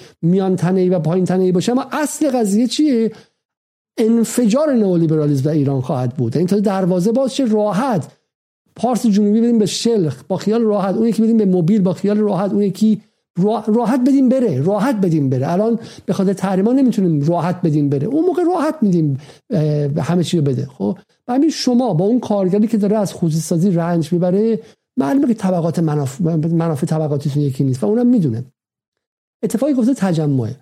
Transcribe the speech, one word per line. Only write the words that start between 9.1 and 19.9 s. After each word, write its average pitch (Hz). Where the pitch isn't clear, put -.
بدیم 233
به 208
شلخ 196
با 190
خیال 220
راحت، 196
اون 226
یکی 220
بدیم 226
به 214
موبیل 185
با 180
خیال 208
راحت، 202
اون 202
یکی 208
را-، 214
راحت 240
بدیم 262
بره، 220
راحت 208
بدیم 160
بره. 135
الان 220
به 202
خاطر 196
تحریما 190
نمی‌تونیم 196
راحت 170
بدیم 147
بره، 143
اون 302
موقع 349
راحت 320
می‌دیم، 160
اه، 151